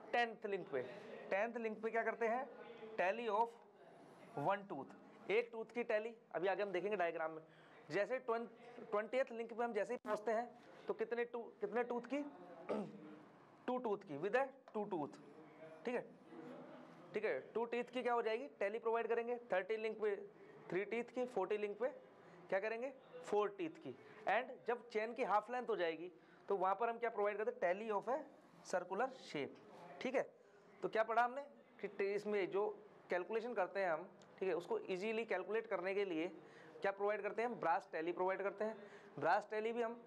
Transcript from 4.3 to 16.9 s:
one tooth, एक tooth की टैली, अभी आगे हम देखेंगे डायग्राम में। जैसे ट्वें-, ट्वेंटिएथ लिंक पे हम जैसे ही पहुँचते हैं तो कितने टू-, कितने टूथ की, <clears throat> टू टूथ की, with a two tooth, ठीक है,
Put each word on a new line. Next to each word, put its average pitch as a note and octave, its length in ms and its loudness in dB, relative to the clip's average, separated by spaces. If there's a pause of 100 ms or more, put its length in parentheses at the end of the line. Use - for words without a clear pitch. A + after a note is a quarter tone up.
one G3 220 2
tooth, C3+ 260 -8 (360)
एक A#3 220 4
tooth A3 220 -8
की A#3+ 100 0
टैली, A3+ 300 0 (200)
अभी E3+ 140 2
आगे F#3 140 2
हम G3+ 100 -2
देखेंगे F#3+ 240 2
डायग्राम E3 340 0
में। D#3+ 120 -10 (480)
जैसे G3+ 280 2
ट्वें-, A#3 280 0 (440)
ट्वेंटिएथ A#3+ 420 2
लिंक A3+ 200 -4
पे A3+ 120 2
हम A#3 80 0
जैसे G3 220 2
ही G3+ 100 -4
पहुँचते G#3+ 280 0
हैं A#3 160 2 (400)
तो - 60 2
कितने A#3 300 0
टू-, A#3+ 200 -4 (160)
कितने G#3+ 240 2
टूथ A#3+ 180 0 (100)
की, C#4+ 60 2 (520)
<clears throat> - 960 -8
टू B3 120 2
टूथ A3 300 0
की, C#3 100 -4
with G3+ 180 2
a C4+ 80 6 (300)
two G#3+ 180 0
tooth, D3 240 -2 (680)
ठीक A#3+ 100 -2
है, F#3+ 100 0 (1080)